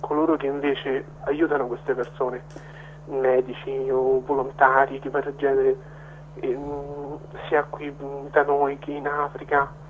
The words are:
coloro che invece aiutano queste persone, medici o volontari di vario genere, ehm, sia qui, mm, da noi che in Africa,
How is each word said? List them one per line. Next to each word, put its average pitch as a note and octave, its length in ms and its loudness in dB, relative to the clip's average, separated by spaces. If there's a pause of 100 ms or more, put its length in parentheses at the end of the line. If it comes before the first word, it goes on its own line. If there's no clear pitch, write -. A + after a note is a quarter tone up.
coloro D#3 360 2
che C#3 100 -2
invece C#3 580 0 (200)
aiutano D3 420 2
queste A#2+ 280 -4
persone, B2+ 480 -4 (640)
medici C3 840 2
o C3 340 4
volontari C3+ 720 4
di C#3 100 -8
vario C#3+ 280 -2
genere, C3+ 400 4 (640)
ehm, C#3+ 800 -6 (300)
sia D3 160 4
qui, D3 260 -8
mm, C#3+ 400 -8
da D3 120 6
noi C#3+ 360 2
che C#3+ 140 -8
in C#3+ 140 -6
Africa, C#3+ 640 0 (200)